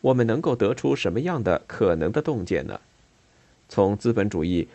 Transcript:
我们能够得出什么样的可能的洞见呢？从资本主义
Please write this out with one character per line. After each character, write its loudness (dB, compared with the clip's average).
我 4
们 4
能 0
够 0
得 2
出 -2
什 -2
么 -2
样 -4
的 0
可 0
能 0
的 -2
洞 -4
见 -2
呢？ -12
从 2
资 0
本 2
主 -2
义 0